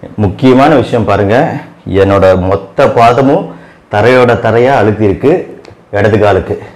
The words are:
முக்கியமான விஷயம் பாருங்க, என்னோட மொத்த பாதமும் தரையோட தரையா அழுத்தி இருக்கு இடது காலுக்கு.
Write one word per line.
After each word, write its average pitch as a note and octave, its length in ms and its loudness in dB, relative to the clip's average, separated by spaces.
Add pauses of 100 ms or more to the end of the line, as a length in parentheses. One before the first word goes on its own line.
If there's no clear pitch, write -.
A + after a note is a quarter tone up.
(140)
முக்கியமான C3 600 2
விஷயம் A2+ 300 -2
பாருங்க, G#2 480 0 (420)
என்னோட F#2+ 460 2
மொத்த G2 460 -2
பாதமும் C3 600 2 (460)
தரையோட B2 400 2 (140)
தரையா A#2+ 340 2
அழுத்தி G#2+ 240 0
இருக்கு C3 560 -2 (320)
இடது G#2 260 0
காலுக்கு. G2+ 440 -2 (140)